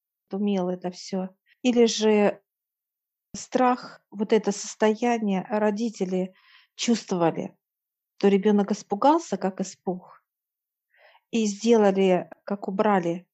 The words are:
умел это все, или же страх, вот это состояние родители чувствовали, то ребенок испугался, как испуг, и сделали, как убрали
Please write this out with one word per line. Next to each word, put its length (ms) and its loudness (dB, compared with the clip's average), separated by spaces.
умел 380 -2
это 200 -8
все, 400 -8
или 240 4
же 540 2
страх, 760 -2
вот 220 -4
это 200 2
состояние 1000 -2
родители 840 -2
чувствовали, 800 -2
то 100 2
ребенок 440 2
испугался, 680 0
как 220 -6
испуг, 640 -10
и 140 0
сделали, 840 2
как 240 -8
убрали 640 0